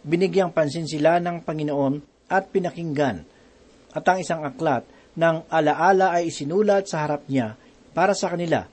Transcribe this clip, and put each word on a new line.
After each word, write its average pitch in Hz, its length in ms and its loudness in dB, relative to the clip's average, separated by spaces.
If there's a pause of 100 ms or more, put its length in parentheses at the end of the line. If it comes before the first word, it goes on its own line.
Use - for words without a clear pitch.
Binigyang 175 480 0
pansin 156 400 -2
sila 156 320 2
ng 175 240 -6
Panginoon 147 880 -4
at 190 160 0
pinakinggan. 147 720 -2 (720)
At 156 160 -6
ang 185 160 2
isang 165 160 -4
aklat 139 400 -2 (320)
ng 165 400 0
alaala 170 640 4
ay 170 160 -2
isinulat 196 560 0
sa 156 160 -2
harap 147 240 -4
niya 120 240 -2 (400)
para 185 240 2
sa 175 160 -2
kanila 160 400 0